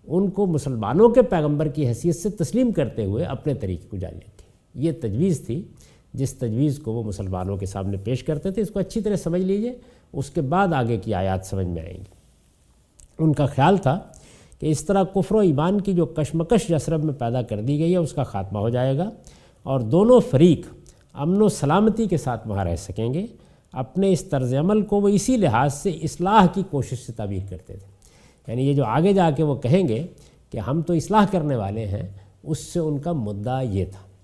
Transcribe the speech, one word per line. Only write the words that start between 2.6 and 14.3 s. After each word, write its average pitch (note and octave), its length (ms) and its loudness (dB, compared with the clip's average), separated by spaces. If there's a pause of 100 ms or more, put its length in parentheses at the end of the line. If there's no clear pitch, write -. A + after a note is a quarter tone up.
کرتے A#2 340 -2
ہوئے G2+ 180 -2
اپنے C3+ 300 -4
طریقے F#2 340 -6
کو G2+ 100 -10
جاری D#2+ 180 -8
رکھے۔ - 300 -20 (300)
یہ D#3 160 -2 (100)
تجویز C3+ 440 0
تھی A#2 160 -6 (520)
جس C3+ 200 -4
تجویز B2+ 460 -2
کو A2 140 -6
وہ A#2 100 -4
مسلمانوں F#2+ 540 -6
کے G2+ 80 -6
سامنے G2 320 -6
پیش A#2+ 260 -4
کرتے D#3+ 280 -4
تھے۔ A3 100 -4
اس F#3+ 80 -2
کو G3+ 100 -6
اچھی G3 220 -4
طرح G#3 140 -2
سمجھ F3 260 -2
لیجئے، G#3 340 -2 (380)
اس C#3 160 -6
کے E3 120 -2
بعد F3 320 2
آگے A#2 240 0
کی G#2 160 -4
آیات F#2+ 320 -2
سمجھ F#2+ 220 -4
میں E2 140 -6
آئیں F2 160 -14
گی۔ - 180 -18 (1040)
ان D#3+ 140 4
کا C#3+ 120 2
خیال D#3+ 320 4
تھا F3+ 220 0 (600)